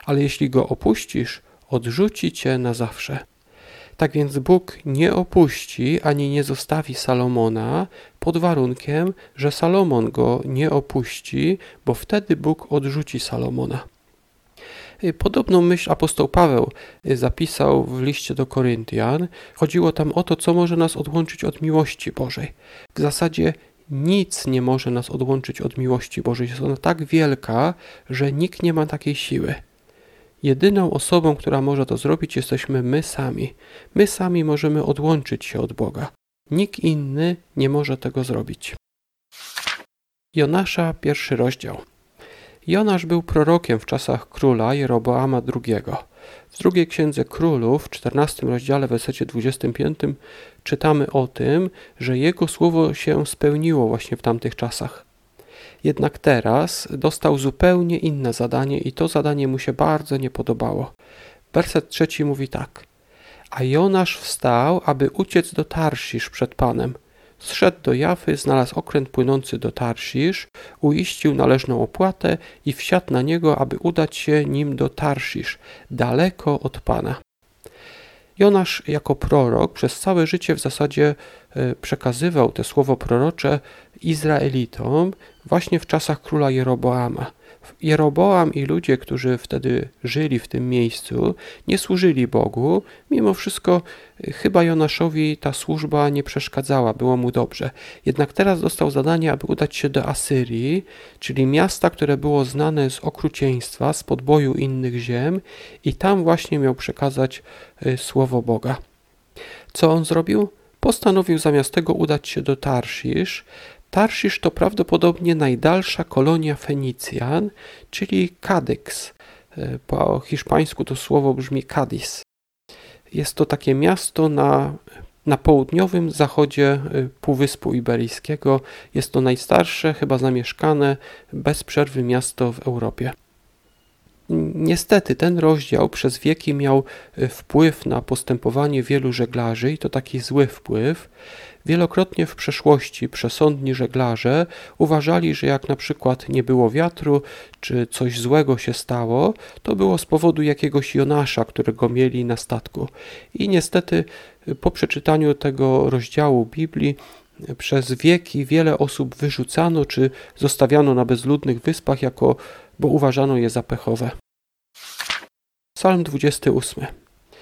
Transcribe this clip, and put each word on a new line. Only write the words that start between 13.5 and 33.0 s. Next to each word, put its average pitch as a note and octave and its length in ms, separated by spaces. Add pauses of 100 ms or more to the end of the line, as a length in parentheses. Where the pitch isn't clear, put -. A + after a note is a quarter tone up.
Y, E3+ 80
podobną G3 500
myśl F3 280
apostoł D3 380
Paweł, C3 420 (360)
y, C3+ 100
zapisał C3+ 680
w B2+ 180
liście C#3 320
do C3 120
Koryntian. B2 840 (260)
Chodziło E3 380
tam D3+ 200
o F3+ 100
to, E3+ 140
co - 180
może F3 220
nas E3 200
odłączyć D#3 480
od D3+ 180
miłości D#3 500
Bożej. C3 400 (420)
W D#3 60
zasadzie D#3+ 540 (360)
nic E3+ 560
nie C3 160
może C3 280
nas A#2+ 200
odłączyć C3 500
od A#2+ 180
miłości B2+ 440
Bożej. A#2+ 260
Jest B2+ 140
ona C#3 140
tak D#3+ 280
wielka, C#3+ 680 (360)
że C#3 220
nikt D#3+ 300
nie E3+ 100
ma D#3 140
takiej D3 280
siły. - 400 (880)
Jedyną F3 480
osobą, D#3+ 460
która C#3 240
może C3+ 260
to A2+ 100
zrobić, D#3 400
jesteśmy C3 460
my C3 200